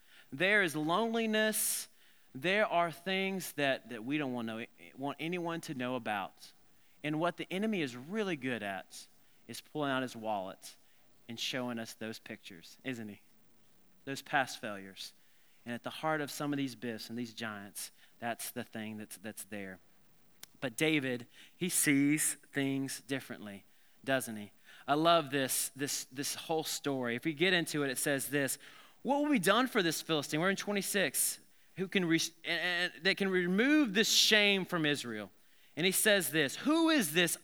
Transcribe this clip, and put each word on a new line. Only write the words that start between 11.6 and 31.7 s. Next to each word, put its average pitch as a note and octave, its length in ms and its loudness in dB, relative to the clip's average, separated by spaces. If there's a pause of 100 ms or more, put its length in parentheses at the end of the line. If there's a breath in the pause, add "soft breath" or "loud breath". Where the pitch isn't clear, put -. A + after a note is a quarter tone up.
us A2+ 220 -10
those A2 180 -8
pictures, - 640 -16
isn't A#2 240 -6
he? G2 140 -14 (840)
Those C3+ 180 -8
past C3+ 360 0
failures. G2 540 -12 (540 soft breath)
And A#2+ 80 -6
at - 80 -10
the A#2 80 -8
heart D#3 300 -2
of C#3 100 -6
some C#3+ 220 -4
of C#3+ 40 -2
these C3+ 180 -4
Biffs A2 360 -8
and A#2 80 -6
these A2 160 -8
giants, G#2 560 -10 (280 soft breath)
that's A#2 300 -6
the A#2+ 140 -6
thing A2 340 -8
that's, G#2 200 -14
that's - 340 -10
there. G2 260 -10 (840)
But B2 140 -6
David, C3+ 500 0 (300 loud breath)
he F3+ 140 -2
sees D3 680 4 (160)
things C3+ 560 -2
differently, G#2 560 -8 (400 soft breath)
doesn't B2+ 320 0
he? G#2 160 -10 (380 loud breath)
I C#3+ 60 6
love D#3+ 360 6
this, C#3 420 0
this, - 380 -4
this C3 240 -4
whole D#3+ 300 -2
story. B2+ 500 -2
If A#2+ 80 -4
we E3 80 0
get F3 220 4
into D#3 300 2
it, C#3 60 0
it B2+ 80 -4
says C#3 300 0
this, C#3 300 0 (460 loud breath)
"What C#4+ 180 2
will D4 100 2
be B3+ 80 6
done G#3 280 4
for A3 140 0
this E3 200 0
Philistine?" D3+ 400 0
We're F#3 80 2
in G3 80 0
twenty-six. G3 840 0 (380 soft breath)